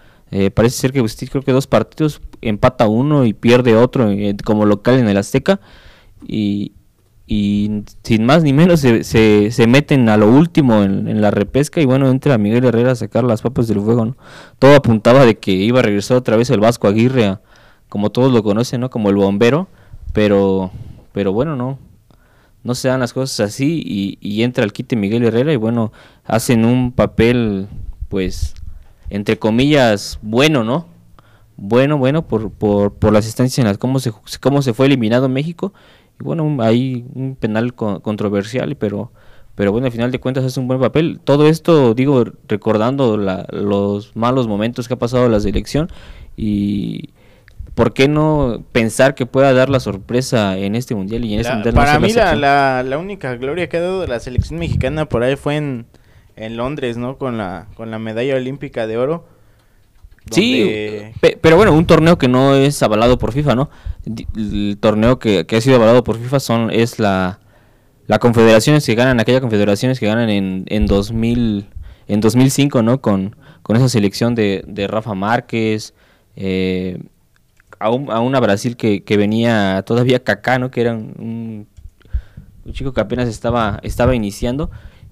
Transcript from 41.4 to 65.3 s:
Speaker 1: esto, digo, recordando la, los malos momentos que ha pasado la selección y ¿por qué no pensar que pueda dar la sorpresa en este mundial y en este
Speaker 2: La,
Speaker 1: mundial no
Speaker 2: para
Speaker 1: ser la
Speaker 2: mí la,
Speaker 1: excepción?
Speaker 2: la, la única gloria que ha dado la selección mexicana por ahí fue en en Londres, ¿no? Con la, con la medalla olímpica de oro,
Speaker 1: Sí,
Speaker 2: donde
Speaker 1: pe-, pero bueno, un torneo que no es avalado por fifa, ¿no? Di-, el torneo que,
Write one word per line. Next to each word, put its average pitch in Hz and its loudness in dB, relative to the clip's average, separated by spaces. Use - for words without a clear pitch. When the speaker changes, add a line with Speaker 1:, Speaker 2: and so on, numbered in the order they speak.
Speaker 1:
esto, 156 4
digo, 131 2
recordando 110 0
la, 95 -4
los 101 -4
malos 120 0
momentos 113 -4
que 127 -4
ha 117 -12
pasado 123 0
la 107 2
selección 107 -4
y 104 -4
¿por 113 0
qué 135 2
no 151 0
pensar 127 2
que 123 -4
pueda 135 2
dar 131 4
la 131 0
sorpresa 107 -2
en 98 -4
este 123 -6
mundial 107 -6
y 104 -4
en 107 -2
este 117 -2
Speaker 2:
La, 120 -2
Speaker 1:
mundial 113 -2
no - 4
Speaker 2:
para 143 2
Speaker 1:
ser 151 2
la 180 2
Speaker 2:
mí 214 0
la, 233 2
Speaker 1:
excepción? 160 2
Speaker 2:
la, 139 2
la 131 -6
única 170 -10
gloria 143 -6
que 170 -4
ha - -2
dado 180 -4
la 120 -6
selección 131 -6
mexicana 156 -4
por 117 -2
ahí 135 0
fue 147 -4
en 135 -6
en 113 -12
Londres, 127 -6
¿no? 123 -8
Con 120 -6
la, 92 -8
con 113 -14
la 110 -10
medalla 113 -4
olímpica 127 -6
de 110 -6
oro, 151 -4
Speaker 1:
Sí, 226 0
Speaker 2:
donde 107 -4
Speaker 1:
pe-, - 2
pero 160 4
bueno, 202 4
un 160 4
torneo 165 4
que 131 0
no 135 4
es 139 2
avalado 113 4
por 110 -4
fifa, 139 0
¿no? 135 -2
Di-, 107 -12
el 101 -4
torneo 113 2
que, 92 0